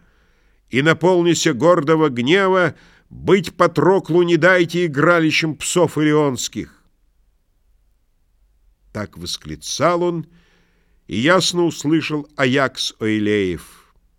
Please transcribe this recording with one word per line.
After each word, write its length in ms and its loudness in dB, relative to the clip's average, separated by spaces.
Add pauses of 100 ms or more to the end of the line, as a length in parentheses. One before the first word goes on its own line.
(680)
и, 140 -2
наполнися 720 2
гордого 560 2
гнева, 640 0 (340)
быть 460 0
Патроклу 680 2
не 140 2
дайте 480 2
игралищем 720 0
псов 400 -2
илионских". 880 -2 (2000)
Так 240 -12
восклицал 880 -6
он, 240 -4 (800)
и 100 -8
ясно 480 2
услышал 720 -4
Аякс 640 -2
Оилеев. 800 -2 (380)